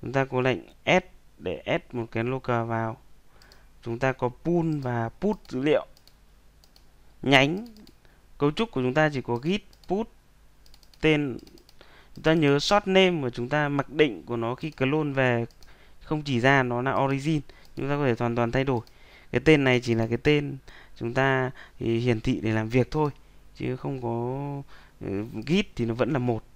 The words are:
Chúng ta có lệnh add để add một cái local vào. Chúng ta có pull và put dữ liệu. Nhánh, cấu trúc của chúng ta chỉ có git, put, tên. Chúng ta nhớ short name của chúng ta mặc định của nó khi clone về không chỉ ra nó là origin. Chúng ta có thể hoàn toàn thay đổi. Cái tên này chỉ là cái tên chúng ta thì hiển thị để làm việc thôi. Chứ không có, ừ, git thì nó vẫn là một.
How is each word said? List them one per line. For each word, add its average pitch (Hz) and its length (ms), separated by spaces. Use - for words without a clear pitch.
Chúng 120 100
ta 135 120
có 131 160
lệnh 127 180
add 180 220
để 87 180
add - 360
một 120 180
cái 113 140
local 123 420
vào. 113 300
Chúng 117 160
ta 131 140
có 123 160
pull 165 360
và 120 280
put 202 280
dữ 127 140
liệu. 135 240
Nhánh, 143 440
cấu 143 120
trúc 226 200
của 135 120
chúng 127 120
ta 156 180
chỉ 135 80
có 120 160
git, 170 520
put, 208 200
tên. 151 380
Chúng - 80
ta 160 120
nhớ 143 240
short 202 280
name 185 360
của 127 80
chúng 123 180
ta 147 200
mặc 143 220
định 127 360
của 120 100
nó 117 180
khi 156 160
clone 147 420
về 127 340
không 151 220
chỉ 135 180
ra 135 220
nó 123 200
là 131 120
origin. 139 360
Chúng 135 120
ta 143 80
có 143 80
thể 120 140
hoàn 117 180
toàn 120 160
thay 131 120
đổi. 131 160
Cái 123 120
tên 147 200
này 123 160
chỉ 120 140
là 113 120
cái 117 120
tên 143 380
chúng 117 180
ta 135 360
thì 117 200
hiển 120 220
thị 113 220
để 110 100
làm 110 160
việc 123 220
thôi. 151 200
Chứ 127 220
không 139 260
có, 117 340
ừ, 98 240
git 185 200
thì 120 80
nó 113 100
vẫn 120 180
là 147 60
một. 123 260